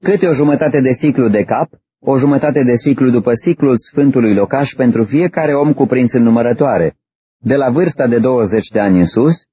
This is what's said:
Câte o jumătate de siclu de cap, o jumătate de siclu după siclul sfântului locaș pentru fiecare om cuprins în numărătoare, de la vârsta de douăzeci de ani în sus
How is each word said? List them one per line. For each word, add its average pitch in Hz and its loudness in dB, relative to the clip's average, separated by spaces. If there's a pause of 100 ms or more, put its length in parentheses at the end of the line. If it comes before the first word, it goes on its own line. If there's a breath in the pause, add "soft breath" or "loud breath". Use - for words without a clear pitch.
Câte 190 0
o 165 2
jumătate 147 0
de 131 0
siclu 127 0
de 104 0
cap, 123 -4 (300)
o 135 -2
jumătate 143 0
de 123 2
siclu 135 0
după 120 0
siclul 139 -2
sfântului 131 0
locaș 113 -2
pentru 117 0
fiecare 151 -2
om 143 0
cuprins 127 0
în 120 2
numărătoare, 117 0 (400)
de 120 -2
la 139 0
vârsta 143 -2
de 117 0
douăzeci 110 0
de 107 -2
ani 98 2
în 90 4
sus 139 0